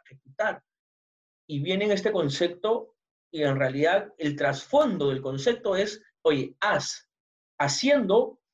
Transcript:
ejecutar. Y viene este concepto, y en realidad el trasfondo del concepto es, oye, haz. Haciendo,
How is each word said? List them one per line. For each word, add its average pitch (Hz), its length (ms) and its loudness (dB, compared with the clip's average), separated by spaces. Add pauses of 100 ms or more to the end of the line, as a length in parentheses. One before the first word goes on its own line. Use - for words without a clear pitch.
ejecutar. - 580 -6 (840)
Y 143 120 -4
viene 190 320 0
este 196 200 0
concepto, 175 840 -2 (380)
y 156 100 -4
en 139 160 0
realidad 147 600 0
el 147 180 -2
trasfondo 147 720 0
del 135 140 -2
concepto 190 520 -2
es, 202 280 -2 (200)
oye, 143 380 0
haz. - 480 -2 (500)
Haciendo, 226 800 2 (160)